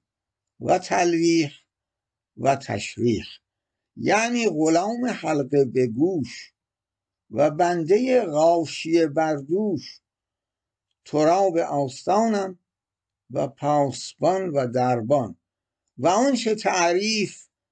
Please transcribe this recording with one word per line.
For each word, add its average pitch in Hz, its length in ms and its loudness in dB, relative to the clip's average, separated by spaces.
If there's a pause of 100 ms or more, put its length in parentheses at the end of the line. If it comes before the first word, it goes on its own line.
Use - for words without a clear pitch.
(600)
و 123 200 0
تلویح 170 720 0 (880)
و 131 180 0
تشریح، 107 680 -4 (720)
یعنی 226 540 0
غلام 170 560 0
حلقه 143 600 0
به 127 220 0
گوش 139 680 -4 (800)
و 143 200 2
بندهٔ 180 760 2
غاشیه 165 840 2
بر 156 280 -2
دوش، 165 680 -4 (1040)
تراب 165 520 2
آستانم 185 1000 -2 (720)
و 139 160 -2
پاسبان 147 1000 -2
و 139 180 0
دربان. 123 680 0 (600)
و 123 100 -2
آنچه 220 480 2
تعریف 196 920 0 (240)